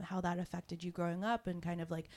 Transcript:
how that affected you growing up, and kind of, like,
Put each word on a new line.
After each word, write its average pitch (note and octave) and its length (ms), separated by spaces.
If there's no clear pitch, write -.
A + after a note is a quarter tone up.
how F#3 160
that F3 180
affected F3 460
you F3 80
growing F3 320
up, A#3 240
and F3 140
kind F3 180
of, E3 100
like, D#3+ 260